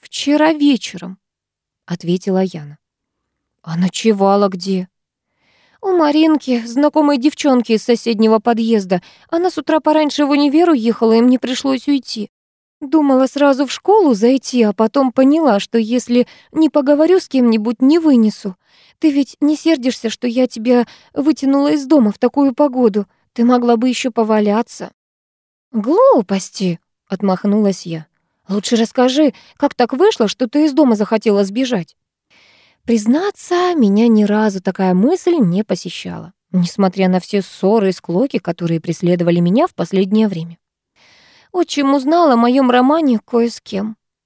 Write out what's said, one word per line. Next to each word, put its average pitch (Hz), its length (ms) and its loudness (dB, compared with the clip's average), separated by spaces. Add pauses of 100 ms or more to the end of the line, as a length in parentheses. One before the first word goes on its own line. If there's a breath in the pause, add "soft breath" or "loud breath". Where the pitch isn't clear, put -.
«Вчера 302 520 -2
вечером», — 220 680 -2 (680)
ответила 180 560 -4
Яна. 151 360 -10 (840)
«А 160 140 -8
ночевала 196 720 0
где?» 185 400 -6 (960)
«У 381 100 -2
Маринки, 302 720 0
знакомой 285 540 0
девчонки 247 540 0
из 214 100 0
соседнего 220 560 0
подъезда. 220 640 -2 (260 loud breath)
Она 339 220 -2
с - 80 -8
утра 311 220 -2
пораньше 302 440 0
в 277 60 0
универ 294 400 2
уехала, 226 420 0
и 226 80 4
мне 247 180 4
пришлось 262 480 -6
уйти. 240 440 -4 (500)
Думала 277 460 2
сразу 277 400 0
в 247 60 -8
школу 370 420 2
зайти, 240 480 0
а 208 100 2
потом 240 400 0
поняла, 262 480 2
что - 160 -6
если 240 500 0 (260 soft breath)
не 311 180 2
поговорю 302 500 2
с - 80 -12
кем-нибудь, 233 540 0
не 294 160 4
вынесу. 226 580 0 (420 soft breath)
Ты 311 120 0
ведь 277 300 -2
не 294 160 0
сердишься, 262 520 -2
что - 180 -8
я 247 200 0
тебя 240 400 0 (260 soft breath)
вытянула 277 600 0
из 285 140 -2
дома 254 260 4
в - 60 -10
такую 269 360 0
погоду? 247 520 0 (260)
Ты 233 120 -2
могла 240 320 2
бы 240 120 0
ещё 247 220 -4
поваляться». 214 840 -2 (800)
«Глупости», — 220 1080 0 (260)
отмахнулась 196 800 -2
я. 160 220 -10 (420)
«Лучше 202 280 -2
расскажи, 254 580 0 (240 soft breath)
как 285 160 -2
так 240 180 -2
вышло, 285 340 0
что 226 220 -4
ты 294 160 0
из 302 80 0
дома 262 240 2
захотела 208 480 0
сбежать?» 214 500 -6 (960 soft breath)
Признаться, 349 840 -2
меня 226 340 2
ни 214 160 4
разу 208 380 -2
такая 185 320 -2
мысль 320 400 0
не 196 280 0
посещала, 175 720 -10 (200)
несмотря 185 580 0
на 180 100 2
все 196 220 -4
ссоры 196 480 0
и - 20 -2
склоки, 190 460 -4
которые 170 420 -4
преследовали 175 600 0
меня 196 260 2
в - 80 -6
последнее 196 520 -2
время. 170 300 -8 (960 soft breath)
«Отчим 285 400 -2
узнал 294 380 2
о 240 60 4
моём 247 340 2
романе 254 520 2
кое 233 280 -2
с - 100 -14
кем», 214 380 -10 (280)